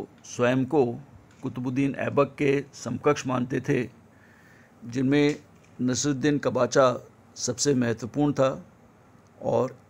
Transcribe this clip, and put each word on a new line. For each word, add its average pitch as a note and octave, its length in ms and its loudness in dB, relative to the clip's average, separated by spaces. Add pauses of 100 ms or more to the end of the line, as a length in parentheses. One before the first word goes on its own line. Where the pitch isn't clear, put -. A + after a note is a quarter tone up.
(260)
स्वयं B2+ 400 0
को C#3+ 180 4 (580)
कुतुबुद्दीन C3 540 -2
ऐबक C3+ 420 0
के C#3 260 0 (100)
समकक्ष C3+ 520 -2
मानते B2+ 340 -2
थे, C3 220 0 (1040)
जिनमें C#3 520 2 (420)
नसरुद्दीन C3+ 600 0
कबाचा B2+ 540 2 (440)
सबसे - 380 0
महत्वपूर्ण B2 580 0
था C3+ 180 2 (920)
और A#2 320 0 (140)